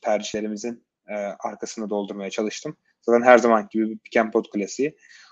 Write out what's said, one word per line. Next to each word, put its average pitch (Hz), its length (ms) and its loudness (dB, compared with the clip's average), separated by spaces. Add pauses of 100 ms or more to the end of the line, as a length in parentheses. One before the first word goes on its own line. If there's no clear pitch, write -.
tercihlerimizin, 107 840 -4 (240)
e, 101 60 -8
arkasını 104 760 -8
doldurmaya 101 400 -6
çalıştım. 110 460 -6 (260)
Zaten 120 200 4
her 123 160 10
zaman 110 320 4
gibi 110 200 -2
bir 110 80 -10
pick - 180 -8
and 110 160 2
pod 110 180 2
klasiği 104 460 -4 (360)